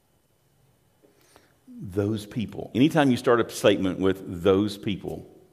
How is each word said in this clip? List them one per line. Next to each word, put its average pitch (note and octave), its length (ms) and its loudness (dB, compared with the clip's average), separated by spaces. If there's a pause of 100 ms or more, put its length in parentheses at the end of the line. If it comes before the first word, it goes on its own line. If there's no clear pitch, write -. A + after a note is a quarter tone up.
(1700)
"Those G#2+ 560 -4
people." - 500 -10
Anytime C#3 360 4
you A#2+ 80 2
start A#2+ 200 4
a A2 120 -2
statement F#2+ 480 2
with F#2 440 -2
"those G2 360 4
people," E2 500 -8 (240)